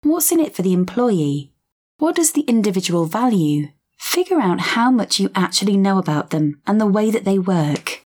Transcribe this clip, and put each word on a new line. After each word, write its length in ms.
What's 280
in 80
it 160
for 80
the 120
employee? 760
What 160
does 180
the 100
individual 640
value? 640
Figure 420
out 200
how 140
much 280
you 160
actually 440
know 200
about 320
them 360
and 120
the 80
way 240
that 140
they 140
work. 680